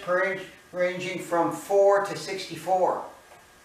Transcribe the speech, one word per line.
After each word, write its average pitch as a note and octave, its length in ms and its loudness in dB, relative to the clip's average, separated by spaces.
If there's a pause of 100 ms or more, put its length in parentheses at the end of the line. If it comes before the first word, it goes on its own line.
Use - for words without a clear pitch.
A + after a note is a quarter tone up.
per F3+ 200 0 (100)
inch F#3+ 80 -8 (300)
ranging F3+ 480 -2
from E3 320 0
four G3 540 4
to D#3+ 120 -6
sixty-four. F3+ 840 -2 (600)